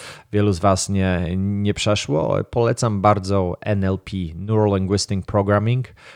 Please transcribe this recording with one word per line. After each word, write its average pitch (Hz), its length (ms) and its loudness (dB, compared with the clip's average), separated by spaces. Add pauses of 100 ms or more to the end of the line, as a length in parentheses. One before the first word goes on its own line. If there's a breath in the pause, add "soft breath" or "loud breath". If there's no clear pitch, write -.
(320 loud breath)
wielu 104 200 2
z 85 60 -2
was 95 300 2
nie, 92 480 0
nie 101 380 0
przeszło. 110 600 0 (140)
Polecam 117 500 0
bardzo 98 600 2
N 98 240 -2
L 95 140 0
P, - 180 -12 (180)
Neuro 104 420 2
Linguistic 95 500 -2
Programming. 104 600 2 (280 loud breath)